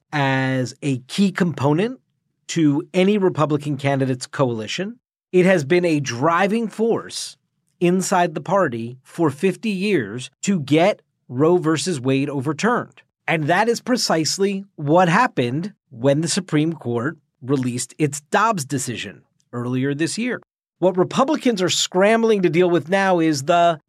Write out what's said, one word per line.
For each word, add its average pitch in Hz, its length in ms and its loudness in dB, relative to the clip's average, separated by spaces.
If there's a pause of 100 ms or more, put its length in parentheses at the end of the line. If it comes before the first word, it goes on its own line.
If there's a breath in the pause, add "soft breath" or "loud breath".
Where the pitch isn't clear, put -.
(120)
as 131 680 -2
a 135 180 -2
key 190 320 0
component 175 680 -2 (500)
to 156 460 2
any 190 240 4
Republican 147 580 0
candidate's 131 500 -2
coalition. 131 760 -4 (300)
It 180 140 4
has 185 180 4
been 175 220 2
a 160 160 2
driving 170 680 0
force - 680 -4 (440)
inside 175 540 2
the 175 60 -8
party 127 640 -2
for 165 260 -2
fifty 185 400 -2
years 165 600 -2 (140)
to 202 140 0
get 160 440 2 (260)
Roe 156 300 2
versus 160 420 -2
Wade 135 300 -2
overturned. 151 720 -4 (240)
And 156 180 -2
that 185 240 0
is 233 140 -2
precisely 196 840 -2 (120)
what 170 340 4
happened 147 640 -2 (160)
when 139 320 0
the 170 60 -2
Supreme 165 440 -2
Court 120 460 -6 (240)
released 123 560 -4
its 156 240 -2
Dobbs 202 420 0
decision 104 580 -8 (300)
earlier 127 420 -2
this 156 220 -4
year. 226 240 -6 (380)
What 180 180 2
Republicans 240 640 0
are 180 80 2
scrambling 214 720 2
to 180 80 2
deal 170 220 4
with 165 180 0
now 190 320 2
is 156 240 0
the 170 440 2